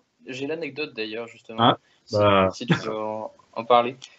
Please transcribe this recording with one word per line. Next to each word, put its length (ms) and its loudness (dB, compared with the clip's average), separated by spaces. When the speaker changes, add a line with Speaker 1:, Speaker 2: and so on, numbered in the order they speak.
Speaker 1:
J'ai 220 -8
l'anecdote, 480 -8
d'ailleurs, 320 -8
justement, 320 -18
Speaker 2:
Ah, 180 4
Speaker 1:
si, 120 -10
Speaker 2:
bah. 360 4
Speaker 1:
si 140 -10
tu 80 4
veux 220 -6
en, 360 -8
en 120 -8
parler. 320 4